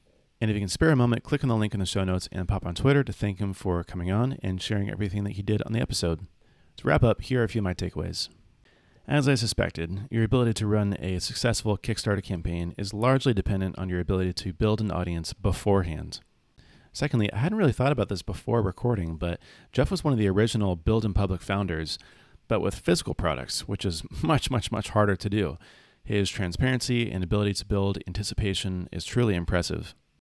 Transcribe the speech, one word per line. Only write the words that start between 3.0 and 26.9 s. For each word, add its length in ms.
to 80
thank 280
him 140
for 300
coming 260
on 320
and 200
sharing 280
everything 360
that 80
he 80
did 220
on 100
the 80
episode. 440
To 100
wrap 160
up, 180
here 200
are 20
a 60
few 100
of 60
my 80
takeaways. 560
As 220
I 80
suspected, 760
your 140
ability 300
to 120
run 340
a 200
successful 580
Kickstarter 460
campaign 540
is 160
largely 400
dependent 440
on 120
your 100
ability 340
to 200
build 260
an 120
audience 420
beforehand. 880
Secondly, 400
I 60
hadn't 180
really 160
thought 180
about 160
this 140
before 400
recording, 560
but 220
Jeff 180
was 140
one 80
of 60
the 100
original 480
Build 260
in 100
Public 280
founders, 580
but 140
with 140
physical 380
products, 540
which 160
is 200
<laughs> 100
much, 260
much, 220
much 180
harder 280
to 120
do. 280
His 280
transparency 840